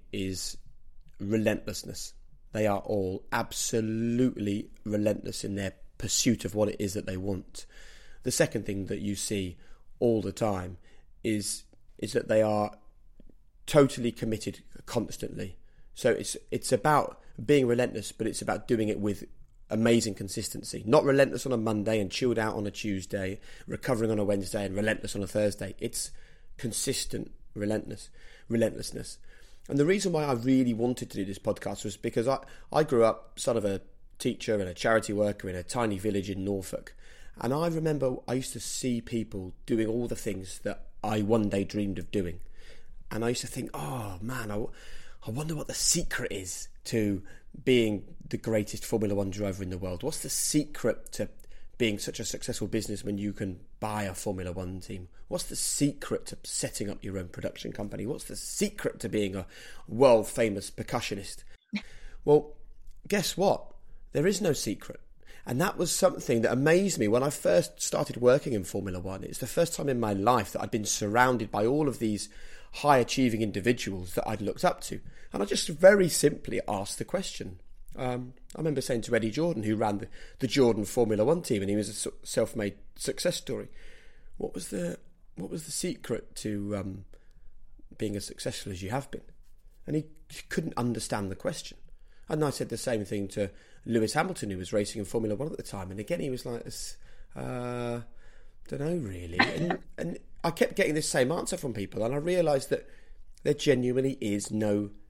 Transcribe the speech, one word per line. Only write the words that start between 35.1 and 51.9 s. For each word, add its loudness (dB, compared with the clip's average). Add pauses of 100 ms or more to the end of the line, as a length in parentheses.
worker 2
in -4
a -4
tiny 0
village 0
in -2
Norfolk. -4 (460)
And 2
I 2
remember 2 (100)
I -2
used -2
to -8
see -2
people -4 (120)
doing 4
all 0
the -2
things -6
that -6 (180)
I 2
one 4
day 2
dreamed -2
of -8
doing. 0 (720)
And -2
I 4
used -2
to -6
think, -6
"Oh -6
man, -6
I, -4
w-, -2 (560)
I -6
wonder -4
what -4
the -6
secret 2
is -6 (160)
to 2 (420)
being 6 (240)
the -4
greatest 0
Formula 2
One 0
driver -2
in -4
the -4
world. -4
What's -4
the -8
secret 0
to -2 (500)
being 4